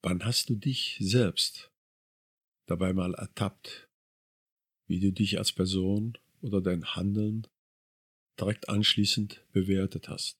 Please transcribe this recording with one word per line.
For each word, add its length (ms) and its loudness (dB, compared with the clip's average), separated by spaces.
Wann 240 -2
hast 240 0
du 60 2
dich 440 -4
selbst 720 2
dabei 280 0
mal 200 0
ertappt, 760 -8
wie 120 0
du 140 4
dich 240 2
als 160 -2
Person 640 0
oder 200 0
dein 220 0
Handeln 520 0
direkt 300 -2
anschließend 840 2
bewertet 560 0
hast? 300 -8